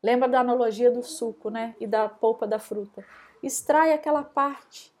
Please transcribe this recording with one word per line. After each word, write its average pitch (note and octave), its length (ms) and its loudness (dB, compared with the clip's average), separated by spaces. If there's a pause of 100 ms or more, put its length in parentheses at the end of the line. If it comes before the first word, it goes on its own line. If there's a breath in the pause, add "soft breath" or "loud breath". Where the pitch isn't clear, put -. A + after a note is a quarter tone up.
Lembra B3 240 2
da B3+ 140 2
analogia B3 500 2
do A#3+ 120 -4
suco, A3+ 460 -10
né? A3+ 300 -8
E A3+ 80 -8
da G#3+ 220 0
polpa A3+ 360 0
da G#3+ 140 -2
fruta. G3+ 460 -10 (360 loud breath)
Extrai D4+ 520 2
aquela D4+ 300 0
parte - 760 -6